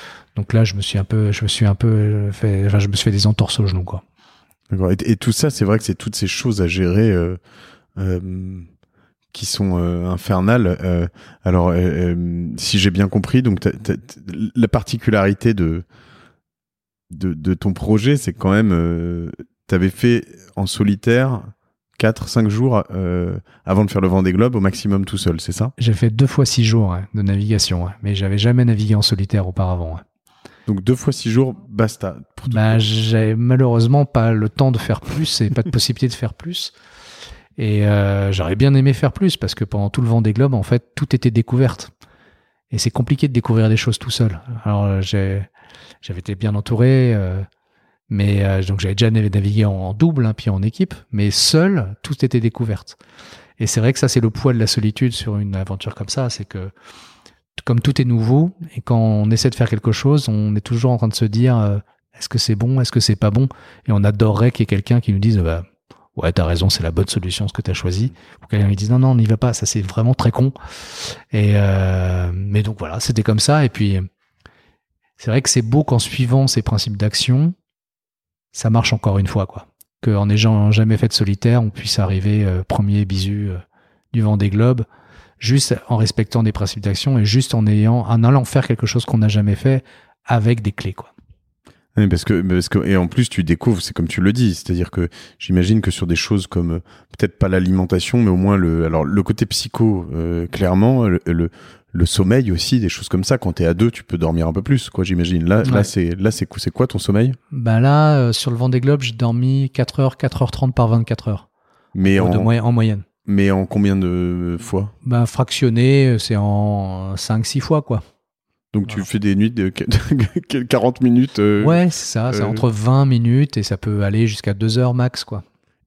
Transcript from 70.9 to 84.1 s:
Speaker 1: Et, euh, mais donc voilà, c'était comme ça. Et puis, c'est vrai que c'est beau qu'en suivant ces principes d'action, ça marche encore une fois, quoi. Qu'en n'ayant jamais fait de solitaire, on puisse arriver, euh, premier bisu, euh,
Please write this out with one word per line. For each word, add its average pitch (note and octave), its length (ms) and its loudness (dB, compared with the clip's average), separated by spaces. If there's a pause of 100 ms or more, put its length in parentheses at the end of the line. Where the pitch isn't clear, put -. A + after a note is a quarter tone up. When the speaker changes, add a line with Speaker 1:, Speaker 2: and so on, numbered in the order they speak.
Speaker 1:
Et, G#2 240 2
euh, F#2 800 0
mais G2+ 260 -2
donc G#2 160 -6
voilà, D#2+ 220 -8
c'était A#2 240 -2
comme G#2+ 160 2
ça. D3 260 2
Et A#2 40 0
puis, G2 280 0 (1200)
c'est - 140 -6
vrai B2+ 100 2
que - 80 -2
c'est B2 140 2
beau B2+ 200 2
qu'en B2+ 140 0
suivant C3 500 0
ces - 140 0
principes G#2+ 360 -2
d'action, B2+ 560 0 (960)
ça - 180 -4
marche A2+ 240 2
encore G2+ 240 0
une F#2+ 100 2
fois, F#2+ 200 -2
quoi. - 200 -18 (360)
Qu'en G2+ 240 2
n'ayant G#2+ 440 4
jamais A2 260 4
fait A#2 100 2
de - 60 -4
solitaire, A2+ 500 2
on G#2+ 60 -2
puisse - 300 -6
arriver, G2+ 460 0
euh, F#2 180 -2
premier G2+ 420 0
bisu, G2 440 -4
euh, F2+ 80 -6 (560)